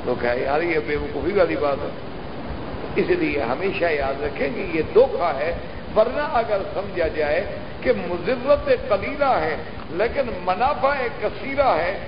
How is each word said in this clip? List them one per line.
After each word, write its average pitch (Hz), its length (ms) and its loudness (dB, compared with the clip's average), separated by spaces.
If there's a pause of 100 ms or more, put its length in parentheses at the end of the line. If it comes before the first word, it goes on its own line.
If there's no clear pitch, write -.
تو 123 160 0
کہا، 120 120 2
"یار، 135 280 0
یہ 170 260 2
بے 147 100 -2
وقوفی 143 360 -2
والی 165 240 4
بات 143 260 0
ہے۔" - 60 -4 (1080)
اس 180 140 2
لیے 147 320 0
ہمیشہ 165 480 -2
یاد 139 320 0
رکھیں 180 320 -2
کہ - 200 -4
یہ 160 80 2 (120)
دھوکہ 165 440 6
ہے، 160 160 0 (420)
ورنہ 254 360 4
اگر 214 260 2 (160)
سمجھا 196 340 -2
جائے 156 360 0 (360)
کہ 247 120 2 (160)
مضرت 247 640 2 (180)
قلیلہ 247 360 0
ہے 160 320 2 (340)
لیکن 226 320 0 (220)
منافع 254 500 2 (280)
کثیرہ 262 400 -2
ہے 185 440 2